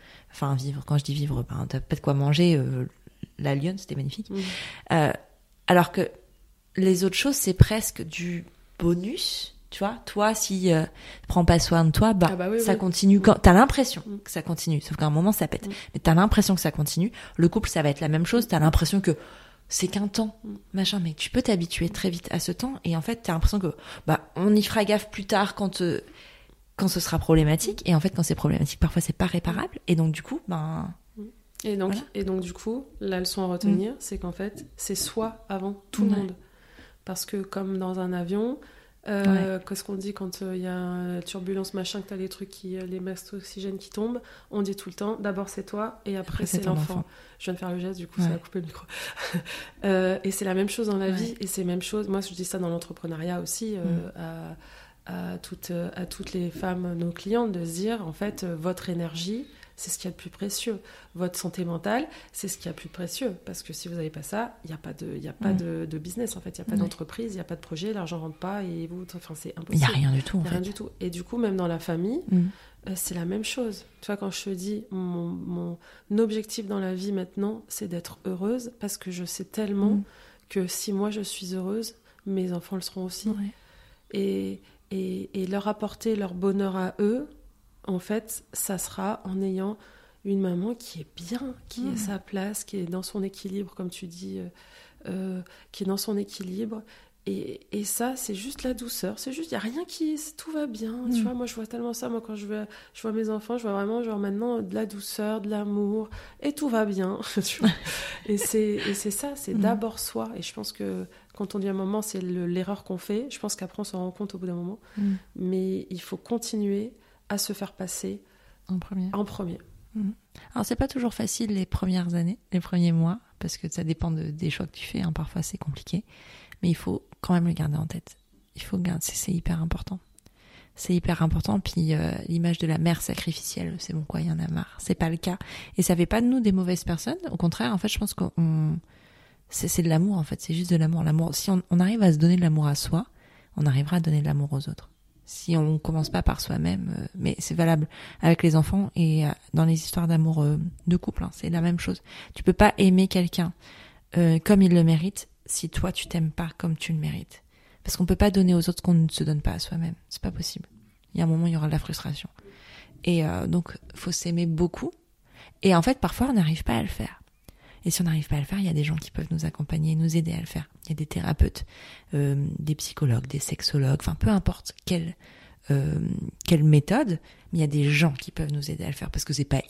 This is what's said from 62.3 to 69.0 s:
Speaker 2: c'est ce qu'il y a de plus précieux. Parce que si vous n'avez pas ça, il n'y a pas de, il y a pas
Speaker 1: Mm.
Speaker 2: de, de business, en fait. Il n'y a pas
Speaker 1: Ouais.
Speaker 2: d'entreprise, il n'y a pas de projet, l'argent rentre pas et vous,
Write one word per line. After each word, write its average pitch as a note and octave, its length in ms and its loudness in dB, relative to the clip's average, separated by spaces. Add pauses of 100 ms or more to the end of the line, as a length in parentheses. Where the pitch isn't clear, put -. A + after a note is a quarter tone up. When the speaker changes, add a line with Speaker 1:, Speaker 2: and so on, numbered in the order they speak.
Speaker 2:
c'est - 160 -10
ce F3 100 -8
qu'il - 100 -12
y - 20 -6
a E3 40 -6
de D3+ 40 -16
plus - 140 -16
précieux. F3+ 440 -6 (100)
Parce F3+ 200 -12
que - 80 -14
si - 160 -12
vous E3+ 80 -10
n'avez D#3 140 -6
pas D3+ 120 -12
ça, A#3 420 -6
il E3 40 -14
n'y D#3+ 60 -12
a - 40 -10
pas - 140 -12
de, - 140 -12 (100)
il D3 80 -10
y - 40 -10
a - 40 -10
pas G3 220 -2
Speaker 1:
Mm. - 20 2
Speaker 2:
de, E3 340 -4
de D#3 80 -8
business, F#3 380 -8
en F3+ 40 -12
fait. F3+ 160 -12
Il - 40 -12
n'y C#3+ 60 -14
a - 0 -
pas A3 80 -4
Speaker 1:
Ouais. G#3 40 0
Speaker 2:
d'entreprise, G3+ 540 -4
il F#3 40 -10
n'y F3+ 40 -8
a E3+ 40 -10
pas F3 120 -10
de - 40 -16
projet, F3 320 -8
l'argent F3 280 -6
rentre D#3+ 180 -10
pas G3 240 -6
et E3 240 -6
vous, F3 180 -12 (120)